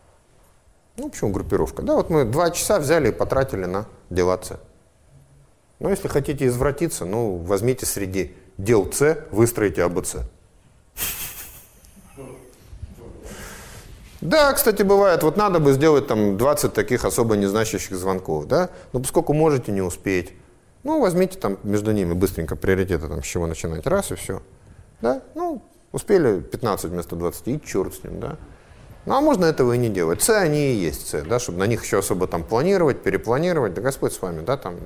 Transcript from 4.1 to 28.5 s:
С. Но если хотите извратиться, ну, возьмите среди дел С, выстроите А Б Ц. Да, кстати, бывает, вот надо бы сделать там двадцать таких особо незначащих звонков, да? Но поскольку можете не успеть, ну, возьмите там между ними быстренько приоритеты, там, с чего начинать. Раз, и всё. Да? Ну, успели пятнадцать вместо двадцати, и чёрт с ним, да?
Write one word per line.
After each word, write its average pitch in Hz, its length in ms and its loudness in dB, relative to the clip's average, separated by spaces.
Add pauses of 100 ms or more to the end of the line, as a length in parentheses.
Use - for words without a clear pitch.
С. - 180 -12 (1200)
Но 160 120 -2
если 190 160 -2
хотите 143 400 0
извратиться, 131 580 -2
ну, 101 320 -2
возьмите 98 480 0
среди 95 480 -2 (240)
дел 101 340 4
С, 151 280 2 (100)
выстроите 107 540 2
А 87 60 4
Б 90 120 -4
Ц. - 220 -6 (4000)
Да, 285 320 4
кстати, 214 300 2
бывает, 196 420 6
вот 151 140 2
надо 202 220 4
бы 143 120 6
сделать 135 360 4
там 104 300 2
двадцать 135 360 2
таких 113 320 0
особо 110 320 2
незначащих 101 580 0
звонков, 90 520 -4
да? 180 220 0 (220)
Но 127 80 -2
поскольку 147 340 0
можете 147 380 2
не 98 100 -2
успеть, 90 520 -2 (500)
ну, 311 180 0
возьмите 180 360 2
там 98 260 -2
между 104 280 0
ними 95 220 0
быстренько 87 420 -2
приоритеты, 90 520 0
там, 76 140 -8
с - 40 -8
чего 85 220 -4
начинать. 80 380 -6
Раз, 196 260 -2
и 92 40 -8
всё. 95 260 -10 (600)
Да? 254 200 -2 (140)
Ну, 320 260 -6 (300)
успели 139 480 2
пятнадцать 90 520 -4
вместо 87 240 -8
двадцати, 87 400 -4
и 151 60 -8
чёрт 92 340 -4
с - 80 -18
ним, 87 160 -12
да? - 180 -10 (680)